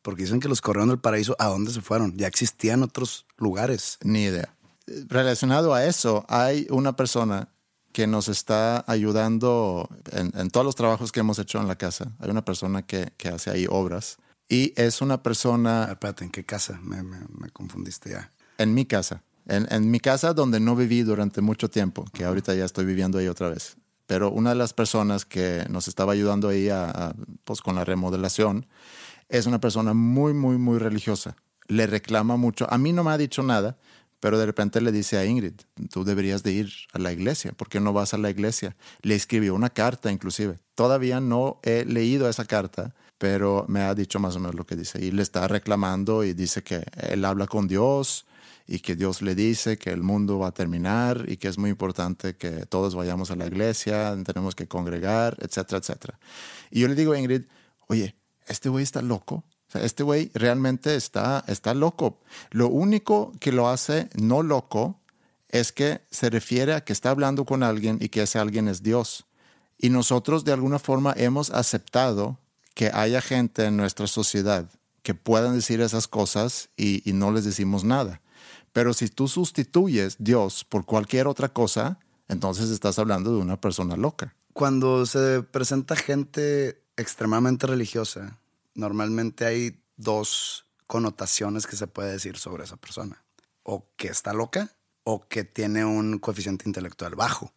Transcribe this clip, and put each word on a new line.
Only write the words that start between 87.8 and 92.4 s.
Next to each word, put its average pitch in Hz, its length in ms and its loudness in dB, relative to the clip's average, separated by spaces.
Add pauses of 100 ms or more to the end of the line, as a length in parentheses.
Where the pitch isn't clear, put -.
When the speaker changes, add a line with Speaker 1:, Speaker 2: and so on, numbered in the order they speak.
Speaker 1:
normalmente 107 720 -2
hay 120 360 -2 (160)
dos - 680 -2 (220)
connotaciones 107 800 -2
que - 80 -12
se 98 120 -6
puede 101 240 -8
decir 95 260 -8
sobre 85 260 -10